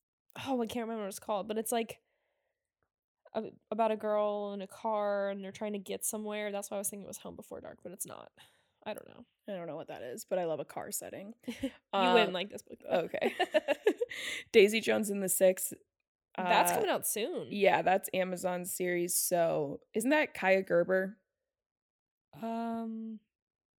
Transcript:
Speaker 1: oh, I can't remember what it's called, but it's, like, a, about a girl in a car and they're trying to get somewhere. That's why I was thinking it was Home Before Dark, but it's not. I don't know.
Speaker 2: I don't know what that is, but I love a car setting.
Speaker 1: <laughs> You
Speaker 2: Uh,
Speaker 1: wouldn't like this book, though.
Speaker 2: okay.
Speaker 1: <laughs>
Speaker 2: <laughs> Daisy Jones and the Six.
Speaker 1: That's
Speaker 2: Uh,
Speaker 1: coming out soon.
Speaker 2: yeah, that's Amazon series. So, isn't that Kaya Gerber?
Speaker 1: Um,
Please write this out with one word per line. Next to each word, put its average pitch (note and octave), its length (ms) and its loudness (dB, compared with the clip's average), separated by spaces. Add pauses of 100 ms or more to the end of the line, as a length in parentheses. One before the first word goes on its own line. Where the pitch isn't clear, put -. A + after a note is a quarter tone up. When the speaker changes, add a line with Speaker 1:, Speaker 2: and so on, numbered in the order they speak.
(460)
Speaker 1:
oh, C4 160 0
I A3+ 40 0
can't A#3 180 -6
remember A3 200 -4
what F#3+ 40 -6
it's G3+ 100 -10
called, G#3+ 300 -4
but G#3+ 100 -4
it's, A3+ 140 -4
like, A#3 280 -2 (1300)
a, A3 100 -2 (260)
about A3 200 2
a A3 60 0
girl G#3 560 -2
in G3+ 100 -10
a G3 40 -10
car G#3 640 -2
and G3 120 -8
they're F#3+ 100 -10
trying G#3+ 200 -8
to G#3 60 -6
get G3 260 -8
somewhere. G#3 480 -6
That's G3+ 180 -8
why G3+ 60 -6
I G3 40 -4
was G3 80 -4
thinking G3+ 160 -8
it - 40 -14
was - 100 -14
Home F3+ 180 -14
Before - 240 -14
Dark, - 220 -16
but F3 100 -14
it's - 140 -10
not. - 240 -16 (580)
I G#3+ 60 -6
don't - 140 -14
know. - 180 -20 (220)
Speaker 2:
I G#3+ 80 -8
don't E3+ 100 -8
know D3+ 100 -8
what - 120 -10
that C#3 140 -12
is, B2+ 220 -10
but F#3 140 -2
I F3+ 60 2
love D#3 160 -2
a D#3 40 -8
car - 280 -10
setting. F3+ 420 -10 (120)
Speaker 1:
<laughs> - 0 - (160)
You C4 80 -4 (220)
Speaker 2:
Uh, F#3+ 220 4
Speaker 1:
wouldn't G3+ 180 6
like F#3 180 -6
this - 120 -14
book, - 160 -18 (100)
though. F3+ 120 4
Speaker 2:
okay. - 340 -2 (400)
Speaker 1:
<laughs> - 320 0 (100)
Speaker 2:
<laughs> - 360 -8
Daisy G#3+ 280 8
Jones A3 300 0
and G3+ 120 -2
the F#3+ 60 0
Six. F#3 440 4 (640)
Speaker 1:
That's G3+ 340 4
Speaker 2:
Uh, F4 60 2
Speaker 1:
coming G#4+ 140 0
out - 160 -2
soon. A3 440 -4
Speaker 2:
yeah, F#3+ 320 6
that's F#3 320 4
Amazon F3+ 520 -2
series. F3 500 -2
So, D#3+ 640 0 (140)
isn't A#3 160 0
that D4+ 240 2
Kaya F#3+ 280 4
Gerber? F#3 540 2 (1300)
Speaker 1:
Um, A3+ 760 -6 (600)